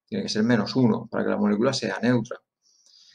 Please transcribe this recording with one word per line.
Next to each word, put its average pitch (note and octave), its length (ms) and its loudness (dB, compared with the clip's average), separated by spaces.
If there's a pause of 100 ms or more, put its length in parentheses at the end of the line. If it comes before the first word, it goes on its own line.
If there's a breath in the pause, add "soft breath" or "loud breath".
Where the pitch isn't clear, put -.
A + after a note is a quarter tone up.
tiene G2+ 160 -6
que G#2 60 -6
ser G#2+ 160 0
menos A2+ 320 2
uno G#2+ 340 2
para G2+ 140 -2
que G2+ 60 0
la G2+ 80 0
molécula G#2 340 2
sea G2 280 -4
neutra. A#2 400 0 (760 soft breath)